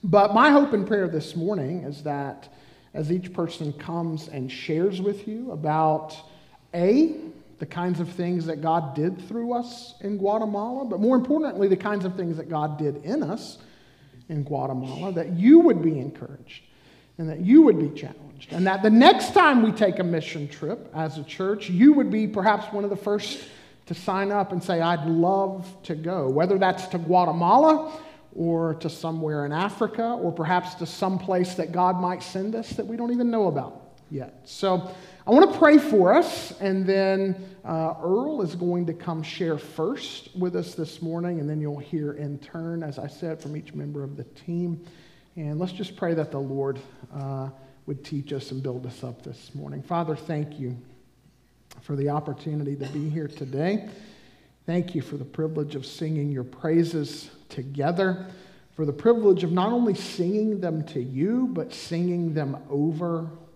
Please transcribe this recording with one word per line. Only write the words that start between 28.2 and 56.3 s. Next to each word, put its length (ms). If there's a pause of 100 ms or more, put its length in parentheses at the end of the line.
or 380
to 160
somewhere 560
in 60
Africa, 680
or 120
perhaps 420
to 140
some 320
place 340
that 180
God 300
might 220
send 320
us 160
that 160
we 100
don't 140
even 180
know 160
about 460 (180)
yet. 360
So 440 (380)
I 20
wanna 260
pray 220
for 340
us, 480
and 240
then, 520 (280)
uh, 380
Earl 400
is 140
going 320
to 60
come 280
share 380
first 760
with 200
us 180
this 260
morning, 420
and 60
then 140
you'll 160
hear 360
in 260
turn, 420
as 160
I 80
said, 340
from 160
each 200
member 280
of 140
the 60
team. 600 (520)
And 240
let's 120
just 240
pray 200
that 160
the 100
Lord, 380 (340)
uh, 360 (360)
would 180
teach 300
us 160
and 140
build 240
us 160
up 180
this 320
morning. 300
Father, 320
thank 440
you 160 (1080)
for 140
the 140
opportunity 680
to 100
be 240
here 160
today. 600 (760)
Thank 300
you 80
for 140
the 80
privilege 500
of 100
singing 460